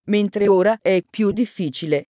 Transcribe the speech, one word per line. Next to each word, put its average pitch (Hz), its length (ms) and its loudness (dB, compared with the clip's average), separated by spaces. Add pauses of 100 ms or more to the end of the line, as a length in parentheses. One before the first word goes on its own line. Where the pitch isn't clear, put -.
mentre 208 420 0
ora 196 320 2
è 185 280 0
più 208 220 -2
difficile. 160 840 -4